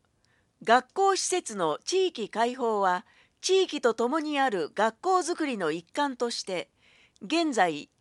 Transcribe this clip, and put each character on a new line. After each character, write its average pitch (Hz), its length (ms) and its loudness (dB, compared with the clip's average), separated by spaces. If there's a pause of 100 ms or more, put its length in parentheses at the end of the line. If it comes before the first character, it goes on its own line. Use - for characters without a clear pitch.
(640)
学 240 300 2
校 392 240 2
施 - 100 -4
設 339 300 -4
の 160 280 -2
地 370 240 0
域 226 200 -8
開 240 260 -2
放 226 260 -2
は、 180 240 0 (360)
地 381 240 4
域 294 160 -6
と 233 120 2
共 247 280 0
に 294 200 -2
あ 269 80 4
る 180 260 -2
学 220 260 0
校 370 180 2
づ 339 160 -2
く 320 120 -4
り 254 120 -4
の 165 120 -2
一 170 220 -6
環 285 240 -2
と 240 140 -2
し - 140 -8
て、 - 260 -8 (500)
現 311 320 -2
在、 175 380 0 (100)